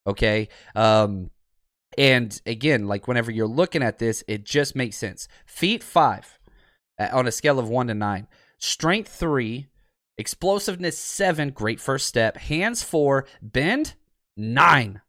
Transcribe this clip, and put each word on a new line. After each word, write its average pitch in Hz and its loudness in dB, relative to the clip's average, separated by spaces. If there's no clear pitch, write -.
okay? 107 0
Um, 107 4
and 123 4
again, 117 0
like, 101 -4
whenever 120 0
you're 110 0
looking 127 0
at 110 -2
this, 113 -2
it 104 -6
just 143 0
makes 123 -4
sense. - -10
Feet - -2
five, 120 0
uh, 104 -4
on 127 2
a 110 -2
scale 143 0
of 113 -6
one 123 0
to 117 -4
nine. 104 -4
Strength 196 -2
three, 135 -4
explosiveness 185 -4
seven, 156 -2
great 110 -4
first 131 -2
step. 113 0
Hands 202 -4
four, 139 2
bend 170 -2
nine 117 2